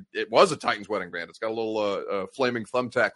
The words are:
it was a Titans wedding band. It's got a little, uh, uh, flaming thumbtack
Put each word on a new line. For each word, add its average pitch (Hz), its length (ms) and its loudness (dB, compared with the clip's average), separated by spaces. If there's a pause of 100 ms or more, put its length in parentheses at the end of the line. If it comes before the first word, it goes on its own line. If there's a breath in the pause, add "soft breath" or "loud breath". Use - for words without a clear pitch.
(120)
it 107 200 -4
was 160 200 8
a 139 60 -4
Titans 107 320 -2
wedding 92 220 -2
band. 85 180 -8
It's 82 80 -20
got 113 120 -4
a 113 40 -2
little, 110 240 -2
uh, 101 240 0
uh, 95 240 -4 (100)
flaming 120 300 0
thumbtack 123 500 0